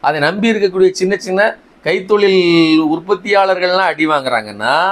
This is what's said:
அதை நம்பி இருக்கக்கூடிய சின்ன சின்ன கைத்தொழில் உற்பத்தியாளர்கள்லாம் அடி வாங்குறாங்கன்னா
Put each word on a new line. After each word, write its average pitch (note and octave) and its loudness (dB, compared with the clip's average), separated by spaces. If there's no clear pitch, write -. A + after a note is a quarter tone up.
அதை D3+ -2
நம்பி G3+ 0
இருக்கக்கூடிய F#3+ 2
சின்ன F#3+ -2
சின்ன F#3+ -2
கைத்தொழில் F#3+ 2
உற்பத்தியாளர்கள்லாம் F#3 0
அடி D#3 -2
வாங்குறாங்கன்னா A#2+ -2